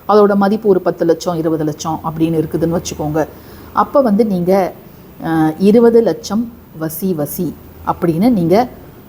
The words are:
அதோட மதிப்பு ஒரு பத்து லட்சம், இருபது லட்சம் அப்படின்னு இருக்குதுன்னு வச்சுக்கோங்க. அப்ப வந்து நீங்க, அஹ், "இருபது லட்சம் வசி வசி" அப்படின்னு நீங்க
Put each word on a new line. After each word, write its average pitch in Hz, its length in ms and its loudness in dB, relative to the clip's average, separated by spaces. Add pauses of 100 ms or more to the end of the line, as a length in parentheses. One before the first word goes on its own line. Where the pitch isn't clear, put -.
அதோட 208 260 4
மதிப்பு 202 340 0
ஒரு 180 120 2
பத்து 170 240 -2
லட்சம், 165 320 0
இருபது 160 260 -2
லட்சம் 156 400 -6
அப்படின்னு 160 400 -2
இருக்குதுன்னு 165 380 -4
வச்சுக்கோங்க. 151 460 -4 (440)
அப்ப 277 300 0
வந்து 220 240 2
நீங்க, 185 460 0 (520)
அஹ், 156 360 0
"இருபது 226 420 6
லட்சம் 214 500 -4 (260)
வசி 160 360 -4
வசி" 147 400 -6 (380)
அப்படின்னு 175 380 0
நீங்க 196 380 2 (420)